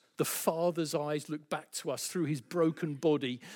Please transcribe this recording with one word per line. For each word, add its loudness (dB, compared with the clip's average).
The 2
Father's 0
eyes -2
look -8
back -6
to -6
us -4
through -2
his 0
broken 2
body, 2